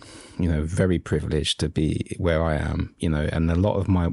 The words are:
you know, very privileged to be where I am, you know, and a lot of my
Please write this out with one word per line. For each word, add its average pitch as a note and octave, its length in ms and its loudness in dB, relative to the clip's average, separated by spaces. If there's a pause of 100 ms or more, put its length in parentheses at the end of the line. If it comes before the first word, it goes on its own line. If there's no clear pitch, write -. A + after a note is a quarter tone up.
(400)
you F2 100 2
know, D2+ 140 0
very F#2 340 2
privileged - 600 -2
to D#2 80 0
be - 500 -2
where E2 240 2
I D#2+ 140 2
am, D#2 420 -4
you E2+ 100 -2
know, D#2 220 0
and D#2+ 200 0
a E2+ 40 2
lot F#2+ 220 2
of F2+ 100 -2
my F2+ 260 2